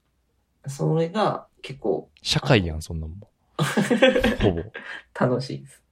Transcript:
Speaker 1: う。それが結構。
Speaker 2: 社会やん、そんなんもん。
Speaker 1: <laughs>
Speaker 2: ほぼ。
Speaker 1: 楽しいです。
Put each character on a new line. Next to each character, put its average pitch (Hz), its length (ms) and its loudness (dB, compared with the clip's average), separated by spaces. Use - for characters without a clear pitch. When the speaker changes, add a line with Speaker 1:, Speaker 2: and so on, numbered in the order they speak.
Speaker 1:
う。 139 60 -12
そ 156 260 0
れ 165 140 0
が 165 380 -2
結 - 180 -14
構。 - 300 -2
Speaker 2:
社 - 180 0
会 110 260 4
や 82 100 -4
ん、 80 60 -6
そ - 120 -10
ん 80 80 -6
な 80 60 -8
ん - 20 -12
も 87 80 -12
ん。 - 20 -16
Speaker 1:
<laughs> 247 840 2
Speaker 2:
ほ 101 100 4
ぼ。 82 120 -2
Speaker 1:
楽 127 220 2
し - 140 -8
い 135 60 -10
で - 60 -20
す。 - 240 -20